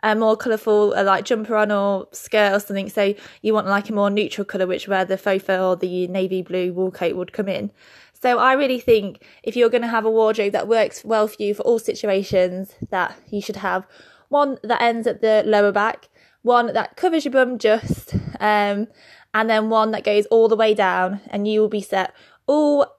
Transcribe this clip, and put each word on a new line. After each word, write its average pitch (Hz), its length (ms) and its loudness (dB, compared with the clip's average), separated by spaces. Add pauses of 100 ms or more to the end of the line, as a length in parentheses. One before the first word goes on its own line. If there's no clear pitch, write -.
a 214 120 2
more 220 220 2
colourful, 214 580 0
uh, 196 80 0
like, 196 220 2
jumper 220 320 -2
on 214 120 2
or 202 440 -2
skirt 208 400 0
or 202 80 2
something, 196 260 -6
so 202 260 0 (280)
you 220 120 0
want, 208 140 0
like, 202 220 0
a 226 40 -6
more 202 160 2
neutral 202 360 -4
colour, 190 220 -4
which 180 200 -6
where 190 160 0
the 185 140 -4
faux 196 260 -2
fur 190 160 -2
or 185 160 0
the 180 320 -4
navy 185 340 -4
blue 180 300 -4
wool 185 200 -4
coat 175 260 -4
would 180 160 -8
come 202 160 -6
in. 202 220 -6 (420)
So 247 240 0
I 254 160 4
really 262 260 0
think 214 440 0 (180)
if 220 140 -8
you're 240 140 4
gonna 233 180 -2
have 226 180 -2
a 226 40 2
wardrobe 220 440 2
that - 140 -2
works 220 360 0
well 214 240 0
for 214 140 -10
you 208 140 -2
for - 80 -8
all 233 160 2
situations, 190 960 -2 (160)
that 180 260 -4 (140)
you 202 100 -6
should 202 140 -8
have 190 320 -4 (420)
one 285 320 0
that 220 180 -2
ends 233 280 0
at - 140 -4
the 220 220 4
lower 208 280 4
back, 208 360 -2 (360)
one 240 300 4
that - 220 -4
covers 330 300 0
your 277 60 -4
bum 254 260 2
just, - 560 0 (260)
um, 208 480 0 (460)
and 220 160 0
then 220 200 2
one 220 200 2
that 214 140 -6
goes 208 240 2
all 226 200 6
the 220 80 4
way 214 200 4
down, 185 440 0 (120)
and 202 160 -2
you 214 120 0
will 214 80 4
be 208 140 -4
set 196 320 -4 (320)
all 294 400 2 (120)